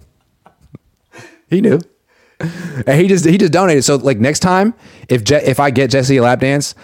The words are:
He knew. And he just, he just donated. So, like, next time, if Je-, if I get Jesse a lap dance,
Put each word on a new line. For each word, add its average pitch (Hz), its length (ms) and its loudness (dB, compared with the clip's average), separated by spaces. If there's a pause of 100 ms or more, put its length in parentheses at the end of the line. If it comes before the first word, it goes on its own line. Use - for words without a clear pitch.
(1500)
He 180 80 0
knew. - 220 2 (580)
And 143 600 -4
he 185 100 2
just, 175 160 2
he 165 120 4
just 190 140 0
donated. 165 320 2
So, 143 140 0
like, 127 220 -2
next 139 200 -2
time, 185 340 0 (360)
if 120 160 -2
Je-, 143 100 2
if 139 240 0
I 143 100 2
get 127 220 0
Jesse 135 240 0
a 123 80 2
lap 120 160 2
dance, 139 440 -2